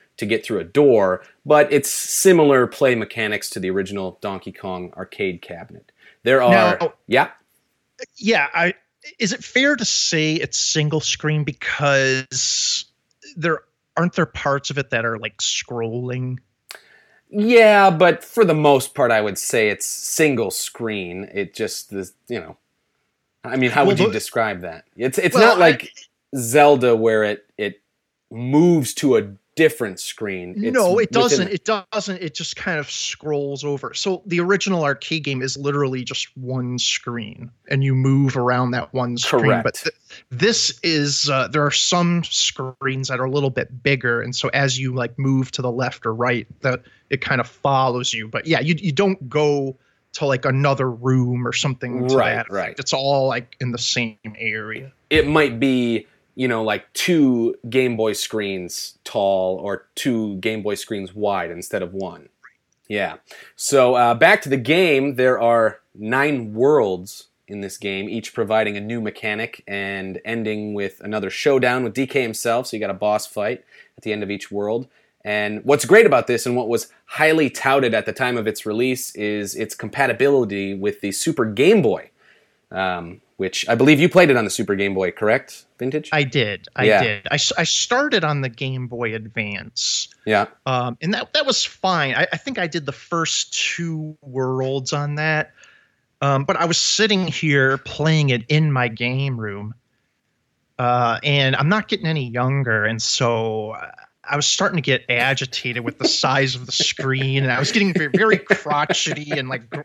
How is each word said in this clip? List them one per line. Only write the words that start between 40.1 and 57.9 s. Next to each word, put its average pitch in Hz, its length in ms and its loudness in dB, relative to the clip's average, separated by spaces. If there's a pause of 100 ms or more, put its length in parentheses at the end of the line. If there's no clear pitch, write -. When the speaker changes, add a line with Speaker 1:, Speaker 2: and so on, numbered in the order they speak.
Speaker 2:
this - 540 0
is, 147 460 0
uh, 135 180 0
there 147 180 0
are 143 60 0
some 175 540 2
screens 131 800 -4
that 131 120 -4
are 127 60 -2
a 131 60 -4
little 139 180 0
bit 123 320 -6
bigger, 123 400 0
and 117 140 -8
so - 140 -4
as 135 280 0
you, 131 160 -4
like, 123 240 -4
move 135 340 0
to - 100 -6
the 123 100 -2
left 120 340 -6
or 113 80 -2
right, 120 340 -2 (140)
the, 127 200 -2 (280)
it 135 120 -2
kind 139 180 -2
of 120 80 -2
follows 131 640 0
you. 110 160 -8
But 110 200 -8
yeah, 160 120 2
you, 170 180 0
you 151 140 -2
don't 190 380 0
go 143 480 0 (360)
to, - 120 -4
like, 131 180 0
another 135 480 2
room 123 560 0
or 117 60 -4
something 127 560 -4
to 131 60 4
Speaker 1:
Right, 117 200 2
Speaker 2:
that 117 140 -6
Speaker 1:
right. 90 280 -6
Speaker 2:
It's - 140 -6
all, 139 360 0
like, 117 340 -4
in 123 100 -4
the 120 60 -6
same 117 400 -4 (200)
area. 110 540 -8 (180)
Speaker 1:
It 147 180 4
might 147 320 2
be, 120 480 2 (280)
you 127 120 -2
know, 113 160 0
like, 104 300 -4
two 127 640 2 (140)
Game 120 280 0